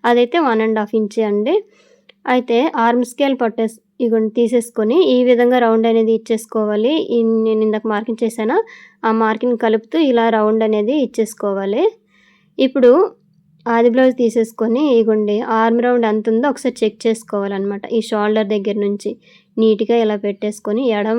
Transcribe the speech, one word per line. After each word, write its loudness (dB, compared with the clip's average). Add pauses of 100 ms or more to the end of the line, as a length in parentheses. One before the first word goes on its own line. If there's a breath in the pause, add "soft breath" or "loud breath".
అదైతే 2
వన్ 0
అండ్ 0
హాఫ్ -6
ఇంచే -2
అండి. 0 (720 soft breath)
అయితే 0 (200)
ఆర్మ్ 2
స్కేల్ -2
పట్టేసి -4 (220)
ఇగోండి 0
తీసేసుకొని 0 (140)
ఈ 4
విధంగా 4
రౌండ్ 2
అనేది 2
ఇచ్చేసుకోవాలి. -2 (220)
ఈ 2 (240)
నేను 0
ఇందాక -2
మార్కింగ్ -4
చేశానా, -2 (480 loud breath)
ఆ 0
మార్కింగ్ 0
కలుపుతూ -2
ఇలా 2
రౌండ్ 2
అనేది 0
ఇచ్చేసుకోవాలి. -4 (760 soft breath)
ఇప్పుడు 4 (760)
ఆది 2
బ్లౌజ్ 2
తీసేసుకొని 0 (140)
ఇగోండి 0 (180)
ఆర్మ్ 2
రౌండ్ 2
ఎంత -2
ఉందో 0
ఒకసారి -4
చెక్ -2
చేసుకోవాలన్నమాట. -4 (100)
ఈ 0
షోల్డర్ -2
దగ్గర -2
నుంచి -4 (460 soft breath)
నీట్‌గా 2
ఇలా 0
పెట్టేసుకొని -6
ఎడం -2